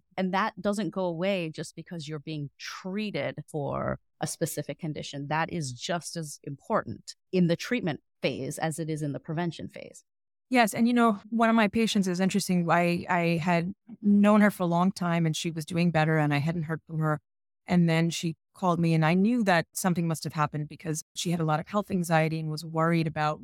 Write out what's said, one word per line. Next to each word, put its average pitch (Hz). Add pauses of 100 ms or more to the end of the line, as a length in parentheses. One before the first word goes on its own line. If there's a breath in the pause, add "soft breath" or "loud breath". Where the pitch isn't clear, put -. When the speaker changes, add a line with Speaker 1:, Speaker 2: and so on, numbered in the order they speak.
(160)
Speaker 1:
And 190
that 190
doesn't 202
go 190
away 175
just 147
because 165
you're 151
being 147
treated 185
for 135 (200)
a 151
specific -
condition. 143
That 156
is 147
just 170
as 156
important - (160)
in 185
the 170
treatment 185 (200)
phase 135
as 160
it 160
is 156
in 143
the 135
prevention 165
phase. - (460)
Speaker 2:
Yes. 240
And, 233
you 247
know, 233 (100)
one 226
of 226
my 220
patients 208
is 180
interesting. 185
I, 175
I 170
had 175 (280)
known 208
her 208
for 190
a 175
long 175
time 170
and 156
she -
was 160
doing 175
better 160
and 147
I 143
hadn't 165
heard 156
from 160
her. 156 (460)
And 175
then 165
she 165 (200)
called 175
me 165
and 160
I 160
knew 220
that 175
something 175
must 165
have 151
happened 151
because 151 (100)
she -
had 170
a 160
lot 151
of -
health 202
anxiety 160
and 160
was 151
worried 160
about 151